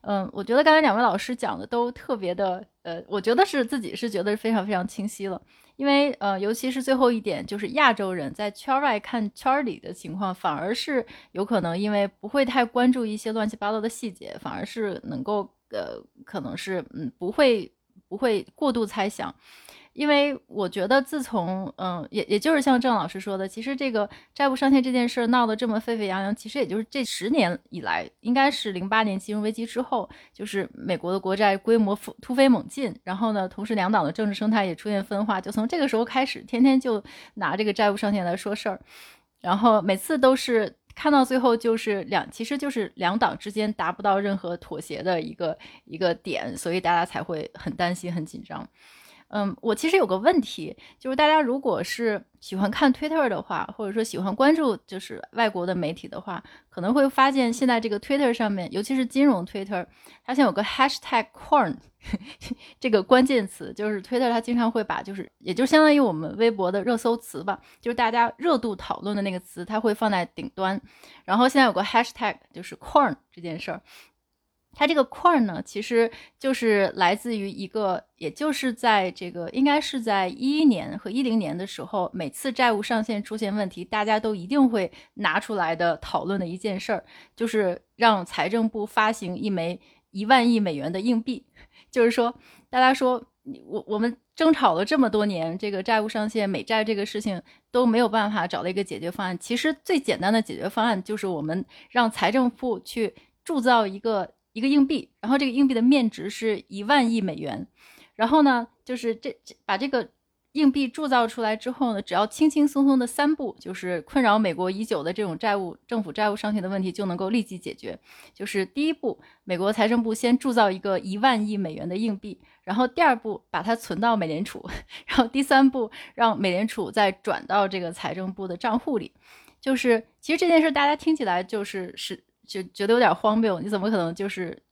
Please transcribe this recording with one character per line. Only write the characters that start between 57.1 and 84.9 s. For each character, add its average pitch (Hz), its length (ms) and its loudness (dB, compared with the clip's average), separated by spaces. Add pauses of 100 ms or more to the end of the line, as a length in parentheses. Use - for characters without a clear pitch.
现 247 220 2
现 262 120 0
在 240 140 4
这 226 80 -4
个 208 100 -2
Twitter 277 360 2
上 226 180 0
面， 190 220 -4
尤 196 100 -2
其 269 100 -4
是 262 120 0
金 269 200 2
融 190 200 4
Twitter， 196 400 -6 (400)
它 247 80 -4
现 262 60 0
在 285 40 8
有 214 80 6
个 202 100 0
hashtag 262 720 0
corn 233 440 2 (500)
<laughs> - 500 -14
这 254 120 -2
个 208 120 4
关 254 240 6
键 247 220 2
词， - 260 -14
就 208 160 -4
是 202 120 -4
Twitter 247 280 0
它 233 120 2
经 240 120 -4
常 233 160 2
会 220 140 -2
把 - 180 -4
就 196 140 -12
是， 190 220 -10
也 - 160 -6
就 233 120 2
相 311 160 6
当 302 140 8
于 - 20 6
我 247 140 4
们 160 240 -4
微 226 160 4
博 190 180 0
的 196 140 0
热 233 140 0
搜 233 180 0
词 185 260 -12
吧， 190 160 -4 (220)
就 233 100 -6
是 233 60 -4
大 226 160 2
家 233 240 2
热 311 220 2
度 214 180 -2
讨 - 240 -6
论 202 160 -4
的 202 60 -2
那 196 100 -2
个 180 80 -6
词， - 240 -14
它 220 160 -4
会 220 160 2
放 214 160 0
在 180 140 0
顶 - 280 -12
端。 190 240 -2 (460)
然 190 140 0
后 247 100 6
现 269 100 2
在 262 100 6
有 214 40 2
个 180 100 -2
hashtag， 226 540 0 (160)
就 - 100 -16
是 - 140 -14
corn 254 400 2 (160)
这 175 100 -20
件 165 160 -8
事 185 140 -10
儿。 180 100 -10 (920)
它 294 140 2
这 320 80 2
个 277 80 4
块 - 280 2
儿 294 100 6
呢， 185 220 -2
其 - 180 -8
实 233 280 2 (300)
就 269 140 0
是 208 420 2
来 180 200 4
自 226 220 -6
于 196 120 -6
一 196 180 -10
个， 196 360 -2 (140)
也 156 140 -8
就 294 220 -2
是 262 180 -2
在 214 400 2
这 180 180 -12
个， 170 200 -8
应 262 160 2
该 294 160 4
是 277 200 -6
在 196 280 0
一 277 280 -2
一 311 80 4
年 208 320 2
和 - 120 -10
一 247 140 -2
零 226 140 2
年 165 180 -2
的 185 120 -8
时 - 160 -12
候， 185 300 -4
每 165 160 -6
次 - 220 -6
债 240 200 2
务 208 100 0
上 220 220 -2
限 208 180 -4
出 214 140 -10
现 214 180 -4
问 208 140 -2
题， 180 160 -12
大 208 220 -2
家 214 140 2
都 220 140 -2
一 180 140 -8
定 269 220 6
会 196 220 0 (240)